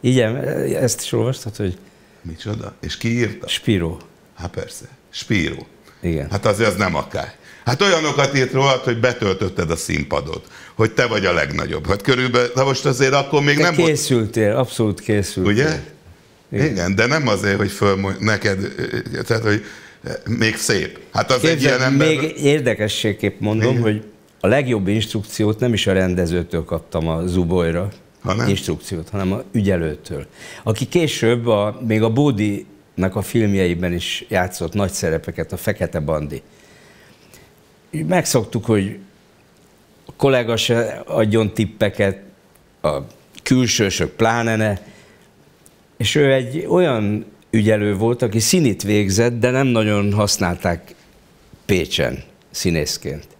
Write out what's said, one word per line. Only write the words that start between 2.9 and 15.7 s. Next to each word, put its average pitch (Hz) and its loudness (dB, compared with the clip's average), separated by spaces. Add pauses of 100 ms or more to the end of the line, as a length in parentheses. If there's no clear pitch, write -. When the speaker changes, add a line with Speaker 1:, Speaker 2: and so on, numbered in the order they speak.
Speaker 2:
ki - -4 (100)
írta? 110 -4
Speaker 1:
Spiro. 85 0 (380)
Speaker 2:
Hát 87 -10
persze, - -12 (240)
Spiro. 78 -2 (460)
Speaker 1:
Igen. 78 -4
Speaker 2:
Hát - -4
azért 107 2
az 92 -2
nem 92 0
akár. - -6 (320)
Hát 131 0
olyanokat 151 2
írt 127 2
rólad, 135 2
hogy 117 0
betöltötted 98 0
a 82 0
színpadot, 76 -4 (280)
hogy 110 2
te 127 2
vagy 107 0
a 87 2
legnagyobb. 76 -2
Hát 98 0
körülbelül, 123 2
na 131 2
most 135 0
azért 135 2
akkor 143 2
még 147 4
Speaker 1:
Te 151 2
Speaker 2:
nem 165 2
volt 165 4
Speaker 1:
készültél, 110 2
abszolút 117 0
készültél. 101 0
Speaker 2:
Ugye? 143 2 (720)